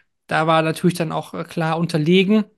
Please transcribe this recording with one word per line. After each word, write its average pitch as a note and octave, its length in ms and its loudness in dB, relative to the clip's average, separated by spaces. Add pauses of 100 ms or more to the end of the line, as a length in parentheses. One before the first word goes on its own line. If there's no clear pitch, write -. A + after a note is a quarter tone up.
(280)
Da D#3 180 0
war D#3+ 160 4
natürlich E3 340 0
dann D#3+ 160 -4
auch, D#3+ 220 -8
äh, F3 100 -8
klar D#3+ 340 -4
unterlegen. F3+ 640 2 (140)